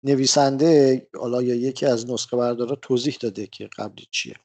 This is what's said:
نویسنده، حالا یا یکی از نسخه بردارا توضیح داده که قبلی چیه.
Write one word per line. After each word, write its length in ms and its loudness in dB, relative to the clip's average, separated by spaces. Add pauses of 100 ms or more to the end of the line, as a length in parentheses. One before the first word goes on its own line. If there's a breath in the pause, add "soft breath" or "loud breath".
نویسنده، 1120 4
حالا 260 -4
یا 140 -2
یکی 300 -4
از 240 0
نسخه 280 -6
بردارا 380 -2
توضیح 440 -4
داده 280 -8
که 300 -16
قبلی 340 -14
چیه. 340 -8